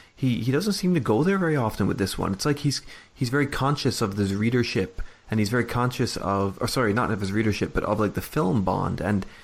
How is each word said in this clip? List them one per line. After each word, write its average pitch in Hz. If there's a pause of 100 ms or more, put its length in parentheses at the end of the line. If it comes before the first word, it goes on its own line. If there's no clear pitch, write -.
(140)
he, 127
he 120
doesn't 196
seem 180
to 170
go 113
there 196
very 160
often 107
with 95
this 95
one. 92
It's -
like 147
he's, - (320)
he's 123
very 143
conscious 135
of 101
his 98
readership, 117 (300)
and 110
he's 104
very 120
conscious 123
of, 98
or 113
sorry, 117
not 104
of 101
his 95
readership, 107
but -
of, 104
like, 107
the -
film 156
Bond. 92
And, 95 (200)